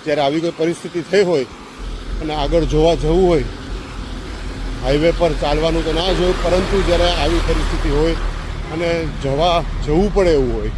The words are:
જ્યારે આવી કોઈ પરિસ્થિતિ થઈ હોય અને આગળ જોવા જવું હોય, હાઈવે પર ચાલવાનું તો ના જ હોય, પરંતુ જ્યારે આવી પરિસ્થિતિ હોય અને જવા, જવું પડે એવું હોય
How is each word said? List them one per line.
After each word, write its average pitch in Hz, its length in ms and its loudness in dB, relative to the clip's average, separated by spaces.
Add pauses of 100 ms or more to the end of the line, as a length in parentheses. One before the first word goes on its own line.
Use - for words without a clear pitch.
જ્યારે 147 200 0
આવી 147 200 2
કોઈ 165 160 -4
પરિસ્થિતિ 165 420 -2 (100)
થઈ 196 180 6
હોય 139 160 2 (760)
અને 151 120 -6
આગળ 151 400 2
જોવા 156 300 4
જવું 170 240 4
હોય, 151 180 2 (1400)
હાઈવે 147 260 2 (100)
પર 165 220 2
ચાલવાનું 160 460 0
તો 156 120 -2
ના 185 180 0
જ - 60 0
હોય, 180 200 0
પરંતુ 185 460 2
જ્યારે 175 220 4
આવી 165 360 0
પરિસ્થિતિ 151 480 0
હોય 156 200 2 (580)
અને 170 160 -2 (340)
જવા, 156 340 2 (280)
જવું 170 320 2
પડે 175 220 4
એવું 123 180 0
હોય 110 200 -4